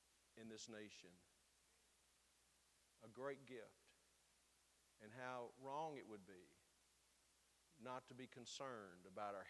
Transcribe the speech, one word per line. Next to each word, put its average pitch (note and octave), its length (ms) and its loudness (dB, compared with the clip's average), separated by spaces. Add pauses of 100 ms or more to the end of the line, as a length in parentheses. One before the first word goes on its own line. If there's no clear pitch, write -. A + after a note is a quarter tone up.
(340)
in A2+ 160 -6
this A2 160 0
nation. G#2 480 -4 (1900)
A A2 40 -6
great C3 360 2
gift. A#2 400 -4 (1200)
And G#2+ 80 -6
how B2+ 480 2
wrong C#3+ 400 4
it F2+ 80 -4
would G2+ 160 -2
be F2+ 240 -10 (1300)
not B2+ 280 0
to B2+ 80 -6
be B2+ 80 -2
concerned A2+ 800 -2
about G2+ 320 4
our F#2+ 120 0